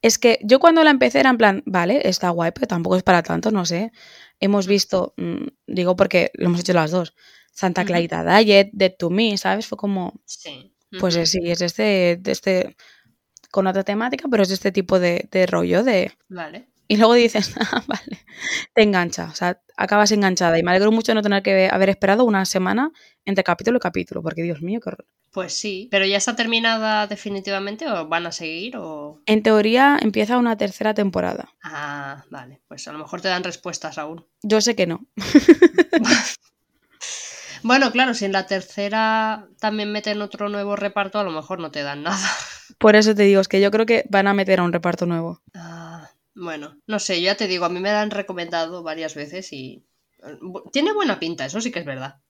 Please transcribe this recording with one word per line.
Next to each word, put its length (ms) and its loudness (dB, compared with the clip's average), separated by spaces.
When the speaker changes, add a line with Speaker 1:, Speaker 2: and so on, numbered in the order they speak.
Speaker 1:
Es 180 2
que 240 4
yo 160 8
cuando 240 6
la 80 8
empecé 300 4
era 80 6
en 80 4
plan, 280 4
"Vale, 420 0
está 220 0
guay, 220 0
pero 160 -4
tampoco 300 0
es 60 -2
para 200 4
tanto", 260 -2
no 160 0
sé. 260 -4
Hemos 240 2
Speaker 2:
Ujú. 80 -6
Speaker 1:
visto, 440 0
mm, 300 -6
digo 300 0
porque 380 2
lo 140 -2
hemos 120 2
hecho 140 -2
las 180 2
dos, 240 -4
Santa 280 -2
Speaker 2:
Ujú. 60 -2
Speaker 1:
Clarita 360 -2
Diet, 360 6
Dead 260 2
to 100 -2
Me, 280 0
¿sabes? 280 -2
Fue 120 -10
como, 480 -6
Speaker 2:
Sí. 480 -18
Speaker 1:
pues, 160 0
Speaker 2:
Ujú. 80 0
Speaker 1:
eh, 20 -2
sí, 200 0
es 140 -2
de 60 -2
este, 540 0
de 140 -6
este, 420 -2
con 160 -2
otra 200 -2
temática, 440 -4
pero 140 2
es 60 0
de 60 -4
este 180 -4
tipo 260 2
de, 320 0
de 160 2
rollo 360 0
de 280 0
Speaker 2:
Vale. 400 -16
Speaker 1:
y 80 2
luego 160 6
dices, 420 2
<laughs> 240 -4
"Ah, 80 -8
vale", 320 -8
te 100 6
engancha, 480 0
o 40 -18
sea, 260 -4
acabas 340 2
enganchada 480 2
y 40 0
me 80 2
alegro 200 4
mucho 220 2
de 20 4
no 60 2
tener 200 0
que 300 2
haber 180 4
esperado 360 2
una 200 2
semana 460 0
entre 220 0
capítulo 320 0
y 20 0
capítulo, 420 -6
porque, 220 -6
Dios 180 -6
mío, 200 -6
qué 80 -8
horror. 180 -16
Speaker 2:
Pues 220 -8
sí, 380 -8
¿pero 140 2
ya 100 2
está 220 -2
terminada 680 0
definitivamente 840 -8
o 160 -4
van 180 -2
a 60 -8
seguir 460 -10
o? 480 -14
Speaker 1:
En 180 2
teoría 580 6
empieza 360 0
una 180 2
tercera 380 -2
temporada. 560 -2
Speaker 2:
Ah, 680 -12
vale, 400 -20
pues 180 -16
a 60 -14
lo 60 -12
mejor 200 -12
te 80 -6
dan 160 -2
respuestas 540 -10
aún. 280 -12
Speaker 1:
Yo 180 2
sé 160 0
que 100 0
no. 180 -8
<laughs> 1200 4
Speaker 2:
Bueno, 280 2
claro, 220 0
si 120 -4
en 60 -2
la 140 -2
tercera 1040 -2
también 320 -4
meten 300 -4
otro 280 -6
nuevo 260 -4
reparto, 440 -4
a 40 -2
lo 80 -4
mejor 280 -8
no 120 -10
te 100 -8
dan 220 -8
nada. 260 -4
Speaker 1:
Por 180 6
eso 200 4
te 80 4
digo, 180 6
es 60 -2
que 140 0
yo 100 2
creo 140 0
que 240 0
van 180 2
a 60 2
meter 260 2
a 40 0
un 100 0
reparto 340 -2
nuevo. 340 -6
Speaker 2:
Ah, 540 -18
bueno, 500 -12
no 140 -4
sé, 220 -2
ya 140 0
te 120 -4
digo, 180 -2
a 40 0
mí 100 -4
me 120 -2
la 100 2
han 100 -4
recomendado 720 -6
varias 320 -8
veces 360 -14
y, 320 -16
eh, 180 -18
bu-, 300 -16
tiene 220 0
buena 260 -2
pinta, 260 -8
eso 140 -8
sí 120 -6
que 80 -8
es 60 -12
verdad. 320 -12